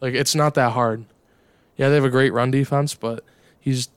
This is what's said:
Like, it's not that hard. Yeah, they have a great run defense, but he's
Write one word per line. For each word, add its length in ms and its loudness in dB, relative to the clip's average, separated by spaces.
Like, 140 -4
it's 200 -2
not 200 2
that 180 2
hard. 320 -2
Yeah, 120 0
they 60 4
have 100 4
a 60 2
great 220 2
run 180 0
defense, 440 0
but 300 -10
he's 380 -4